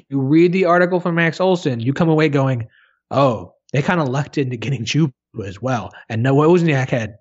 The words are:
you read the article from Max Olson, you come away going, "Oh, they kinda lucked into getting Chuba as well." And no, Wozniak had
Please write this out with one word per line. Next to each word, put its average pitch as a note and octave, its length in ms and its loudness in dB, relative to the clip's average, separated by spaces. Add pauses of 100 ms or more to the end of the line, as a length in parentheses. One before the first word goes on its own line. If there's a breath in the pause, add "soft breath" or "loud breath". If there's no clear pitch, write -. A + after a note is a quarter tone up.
you C#3 120 -2
read E3 320 4
the F#3 120 0
article F3 340 2
from E3+ 160 -2
Max E3 260 0
Olson, F3 380 0
you A#2 140 0
come E3 160 0
away D#3 200 2
going, C3+ 380 0 (440 soft breath)
"Oh, A2+ 420 0 (200)
they D3+ 80 0
kinda E3+ 240 0
lucked C#3 320 -4
into B2+ 200 -4
getting A2+ 280 -6
Chuba D3 260 0 (340)
as F#2+ 160 -12
well." A#2 300 -4 (160 loud breath)
And A2+ 160 -4
no, C3+ 120 2
Wozniak D#3 540 2
had A2 320 -4